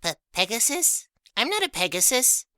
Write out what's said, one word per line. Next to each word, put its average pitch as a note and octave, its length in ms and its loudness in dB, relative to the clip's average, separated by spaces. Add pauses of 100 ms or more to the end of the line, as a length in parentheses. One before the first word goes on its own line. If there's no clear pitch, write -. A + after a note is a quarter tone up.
Pe-, E3 120 -2 (180)
Pegasus? A3+ 760 0 (280)
I'm A#3 120 0
not G4+ 160 -2
a F4 40 0
Pegasus. F#3 760 0 (120)